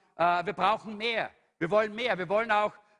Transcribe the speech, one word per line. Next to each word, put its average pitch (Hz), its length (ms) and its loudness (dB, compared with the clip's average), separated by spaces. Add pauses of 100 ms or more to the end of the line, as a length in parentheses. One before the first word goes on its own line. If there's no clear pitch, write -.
(160)
äh, 175 300 2
wir 170 80 -4
brauchen 208 420 -2
mehr. 214 340 -4 (280)
Wir 160 120 -2
wollen 214 240 2
mehr. 226 220 -2
Wir 180 140 -6
wollen 220 200 2
auch, 208 220 2 (280)